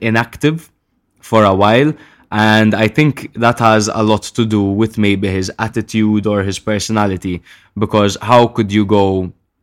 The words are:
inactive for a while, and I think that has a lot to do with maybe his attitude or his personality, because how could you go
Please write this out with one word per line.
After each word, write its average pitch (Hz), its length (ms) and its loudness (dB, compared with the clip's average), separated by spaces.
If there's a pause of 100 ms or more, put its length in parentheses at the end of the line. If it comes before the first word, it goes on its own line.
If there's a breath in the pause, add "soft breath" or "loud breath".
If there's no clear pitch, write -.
inactive 120 680 -4 (500)
for 110 240 2
a 98 100 4
while, 113 400 2 (360 loud breath)
and 107 440 2
I 110 140 0
think 151 460 -2
that 117 260 0
has 110 280 2
a 110 140 -4
lot 107 200 0 (120)
to 120 100 0
do 107 180 0
with 104 360 -2
maybe 101 300 0
his 95 300 -4
attitude 107 680 -2
or 104 160 -2
his 95 160 -6
personality, 98 840 -4 (360 soft breath)
because 104 420 0
how 120 280 4
could 110 220 -4
you 104 140 0
go 95 480 0 (300)